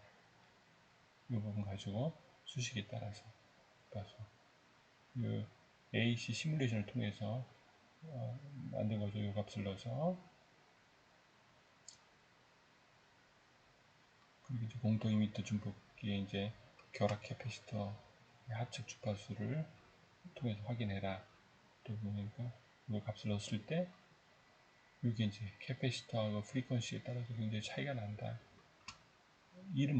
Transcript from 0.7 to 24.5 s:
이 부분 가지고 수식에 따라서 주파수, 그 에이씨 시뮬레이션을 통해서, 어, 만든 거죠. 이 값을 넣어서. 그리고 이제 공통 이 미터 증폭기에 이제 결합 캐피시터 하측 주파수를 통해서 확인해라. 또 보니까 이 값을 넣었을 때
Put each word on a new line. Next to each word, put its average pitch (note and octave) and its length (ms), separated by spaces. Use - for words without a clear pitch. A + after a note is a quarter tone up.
이 B2 60
부분 G#2 300
가지고 G2+ 480
수식에 A#2+ 440
따라서 G#2+ 340
주파수, - 320
그 A2 320
에이씨 A#2 400
시뮬레이션을 B2 540
통해서, A2 580
어, B2+ 380
만든 G#2+ 260
거죠. G#2 200
이 G#2 160
값을 G#2 300
넣어서. B2 520
그리고 A#2+ 220
이제 A2 160
공통 A2 300
이 G#2+ 60
미터 G#2+ 260
증폭기에 G2+ 760
이제 G2 340
결합 G#2 300
캐피시터 G#2 720
하측 A#2 380
주파수를 A2 800
통해서 G#2+ 300
확인해라. G2 600
또 G#2+ 140
보니까 G#2 540
이 G#2 120
값을 G#2+ 300
넣었을 G#2 360
때 F3+ 220